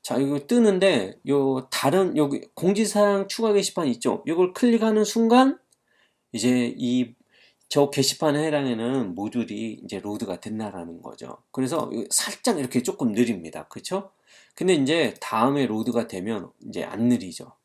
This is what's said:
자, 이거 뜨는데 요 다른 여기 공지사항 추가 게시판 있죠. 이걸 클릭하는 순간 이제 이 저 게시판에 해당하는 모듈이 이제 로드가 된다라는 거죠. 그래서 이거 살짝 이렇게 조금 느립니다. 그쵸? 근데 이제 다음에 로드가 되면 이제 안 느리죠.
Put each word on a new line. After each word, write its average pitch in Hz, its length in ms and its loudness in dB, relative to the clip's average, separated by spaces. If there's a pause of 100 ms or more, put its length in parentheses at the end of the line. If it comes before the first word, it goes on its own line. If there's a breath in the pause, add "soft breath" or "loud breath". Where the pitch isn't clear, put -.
자, - 160 -4
이거 139 300 -2
뜨는데 190 720 4 (100)
요 135 400 2
다른 175 480 2
여기 143 240 0 (140)
공지사항 202 720 2
추가 220 260 -2
게시판 190 340 0
있죠. - 400 -2
이걸 180 260 2
클릭하는 220 520 2
순간 233 540 4 (720)
이제 120 460 2
이 123 380 0 (540 soft breath)
저 143 200 4
게시판에 147 560 0
해당하는 123 680 -2
모듈이 110 680 -6
이제 101 160 -10
로드가 101 400 -8
된다라는 98 640 -10
거죠. - 380 -16 (100)
그래서 131 420 -4
이거 113 200 -6
살짝 - 480 -2
이렇게 123 240 -2
조금 113 300 -2
느립니다. 98 540 -2
그쵸? - 440 -8 (420 soft breath)
근데 180 220 2
이제 143 440 2
다음에 131 460 0
로드가 110 420 -2
되면 98 440 -8 (160)
이제 - 160 -8
안 113 240 -2
느리죠. 98 440 -2 (140)